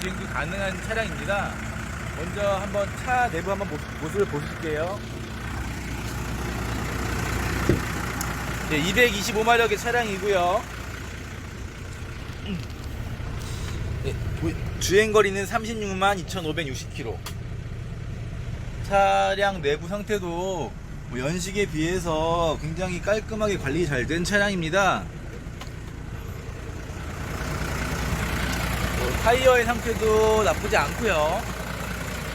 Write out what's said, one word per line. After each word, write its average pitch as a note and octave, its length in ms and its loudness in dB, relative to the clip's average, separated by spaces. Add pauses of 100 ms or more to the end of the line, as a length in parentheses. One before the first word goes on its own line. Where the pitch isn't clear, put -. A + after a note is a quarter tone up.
주행도 F#3 260 -4
가능한 F#3 560 -2
차량입니다. F#3+ 680 -2 (640)
먼저 G3+ 400 0
한번 G3 320 0 (160)
차 B3 260 4
내부 E3+ 220 -2
한번 G3 160 -2
모-, D3+ 100 -4 (220)
모습을 E3+ 260 0
보실게요. D#3 760 -2 (3750)
네, D3+ 100 4
이백이십오 G3+ 640 4
마력의 A3+ 340 6
차량이고요. G3+ 840 2 (3500)
네, C3+ 120 -2 (260)
보-, - 400 -4
주행거리는 G3+ 680 4
삼십육만 G3+ 720 0
이천오백육십 D#3 760 -4
킬로. A2+ 220 -6 (1700)
차량 G3 760 4
내부 D3+ 260 2
상태도 F#3 840 -2 (380)
뭐, A#2+ 100 -6
연식에 F3+ 460 0
비해서 E3 960 2
굉장히 E3+ 400 -2
깔끔하게 G#3+ 560 2
관리 D3+ 300 0
잘 B2+ 200 2
된 E3 160 2
차량입니다. F3+ 840 4 (4000)
뭐, - 120 2 (120)
타이어의 B3 420 8
상태도 A3 800 4
나쁘지 G3+ 340 2
않고요. E3 680 2 (920)